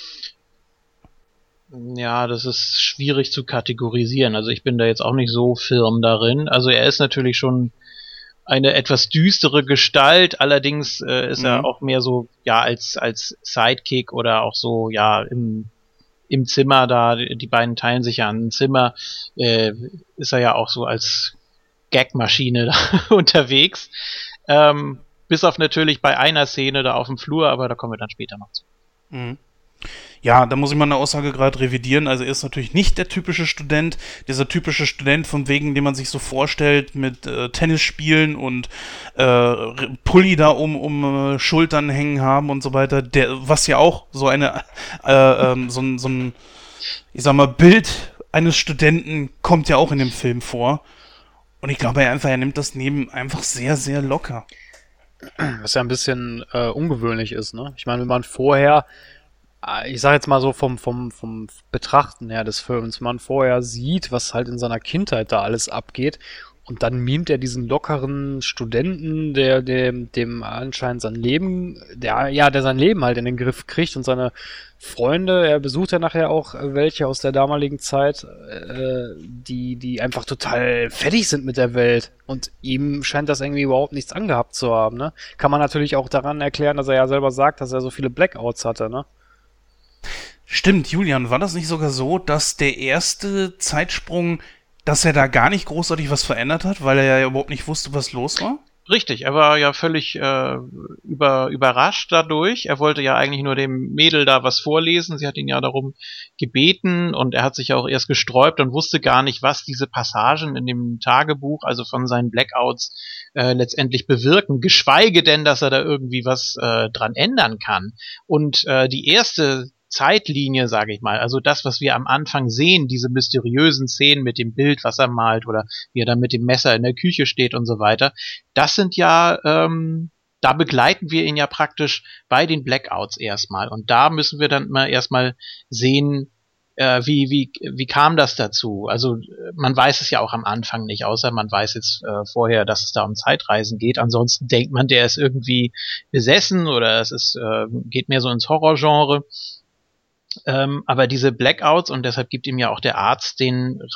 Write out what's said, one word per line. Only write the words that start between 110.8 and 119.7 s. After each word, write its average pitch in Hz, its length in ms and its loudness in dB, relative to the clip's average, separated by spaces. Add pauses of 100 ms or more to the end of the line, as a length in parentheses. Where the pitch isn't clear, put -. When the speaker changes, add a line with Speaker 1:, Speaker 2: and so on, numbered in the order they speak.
Speaker 1:
Tagebuch, 143 600 0
also 120 200 -4
von 127 220 -6
seinen 120 240 0
Blackouts, 123 640 -2 (400)
äh, 127 200 0
letztendlich 123 520 -2
bewirken, 139 560 2
geschweige 170 640 4
denn, 151 220 4
dass 147 180 2
er 135 80 2
da 135 100 2
irgendwie 131 420 -4
was, 127 380 -2
äh, 113 300 0
dran 113 240 -4
ändern 147 420 0
kann. 101 360 -4 (340)
Und, 151 400 0
äh, 131 200 2
die 131 200 -6
erste 143 640 2 (160)